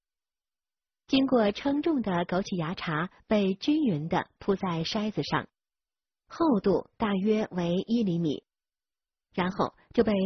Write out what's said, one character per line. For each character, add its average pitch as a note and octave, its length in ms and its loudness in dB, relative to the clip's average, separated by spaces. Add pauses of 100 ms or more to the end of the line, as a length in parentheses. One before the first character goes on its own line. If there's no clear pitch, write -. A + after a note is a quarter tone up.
(1080)
经 C4+ 200 4
过 A#3 260 4
称 C#4+ 300 -2
重 D4+ 200 0
的 F3+ 240 0
枸 F3+ 160 -2
杞 G3+ 140 -6
芽 E3+ 180 -4
茶 E3 360 -4 (180)
被 G3 260 2
均 D4+ 300 0
匀 E3 240 0
地 E3+ 200 -2 (100)
铺 G3 180 0
在 E3+ 260 -4
筛 G#3 300 -4
子 D3+ 100 -2
上， D3 240 -2 (800)
厚 D4+ 320 0
度 F#3 380 0
大 G3+ 180 -2
约 G#3+ 380 0
为 F3 240 0 (100)
一 A#3 160 0
厘 F3 160 0
米， D#3 240 -2 (880)
然 F3+ 200 -2
后 - 220 -2 (200)
就 A#3+ 80 4
被 G#3+ 100 0 (140)